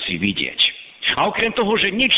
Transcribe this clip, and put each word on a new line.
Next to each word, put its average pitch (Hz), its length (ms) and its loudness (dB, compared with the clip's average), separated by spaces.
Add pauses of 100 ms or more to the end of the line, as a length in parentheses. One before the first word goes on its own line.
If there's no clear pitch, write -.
si 87 160 -4
vidieť. 82 420 -2 (540)
A 175 160 2
okrem 220 240 -2
toho, 220 240 2
že 196 160 0
nič 247 240 2